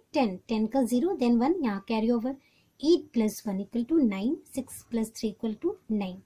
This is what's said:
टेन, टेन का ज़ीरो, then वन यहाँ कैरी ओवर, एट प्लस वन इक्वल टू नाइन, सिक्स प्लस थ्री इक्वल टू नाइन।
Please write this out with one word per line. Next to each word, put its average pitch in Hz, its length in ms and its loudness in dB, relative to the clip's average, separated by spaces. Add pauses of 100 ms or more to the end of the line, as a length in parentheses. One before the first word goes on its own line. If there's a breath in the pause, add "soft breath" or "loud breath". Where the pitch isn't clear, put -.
(140)
टेन, 220 340 0
टेन 220 200 0
का 262 140 2
ज़ीरो, 247 280 2
then 240 300 2
वन 294 240 2
यहाँ 202 240 -2
कैरी 226 220 0
ओवर, 240 280 0 (460 soft breath)
एट 320 300 2
प्लस 214 340 0
वन 196 140 -4
इक्वल 233 220 -4
टू 320 140 2
नाइन, 233 400 2 (180)
सिक्स - 340 -10
प्लस 226 260 -4
थ्री 220 140 -4
इक्वल 220 240 -6
टू 359 240 -4 (140)
नाइन। 190 340 -4